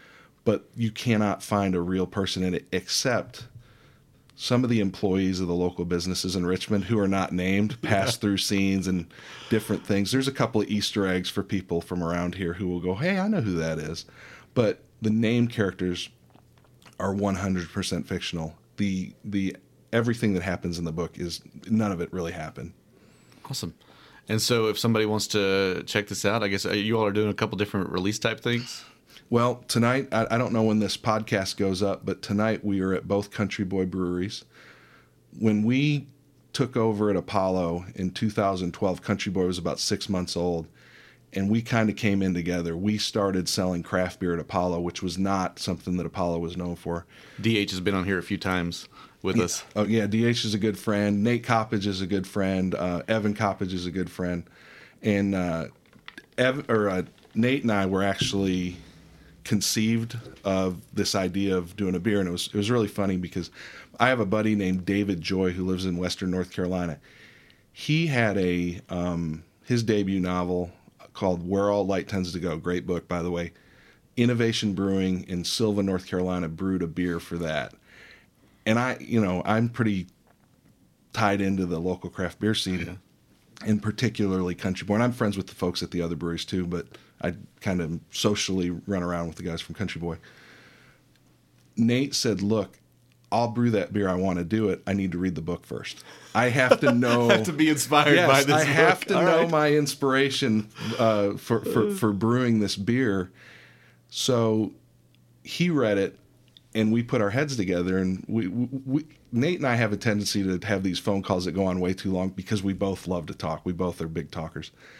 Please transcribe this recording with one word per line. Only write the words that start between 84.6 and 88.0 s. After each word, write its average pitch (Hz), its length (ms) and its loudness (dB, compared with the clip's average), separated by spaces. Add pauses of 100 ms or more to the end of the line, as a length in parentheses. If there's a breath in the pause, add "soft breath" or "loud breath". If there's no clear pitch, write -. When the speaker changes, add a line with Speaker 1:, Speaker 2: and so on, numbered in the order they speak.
Speaker 1:
Boy. 101 100 0
And 113 100 4
I'm 123 80 2
friends 104 240 -2
with 95 100 -6
the - 80 -18
folks 90 300 -4
at - 80 -8
the 87 100 -2
other 85 140 -4
breweries 85 280 -6
too, 92 220 -4
but 87 200 -6 (360 loud breath)
I 87 120 -4 (280)
kind 92 180 -2
of 82 200 -4 (100)